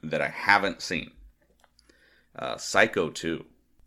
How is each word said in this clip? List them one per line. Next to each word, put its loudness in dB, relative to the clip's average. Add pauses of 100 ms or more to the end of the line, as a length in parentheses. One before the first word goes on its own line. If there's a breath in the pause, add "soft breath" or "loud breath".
that -2
I 0
haven't 2
seen. -6 (1200 soft breath)
Uh, -6
Psycho 2
two. -6 (420)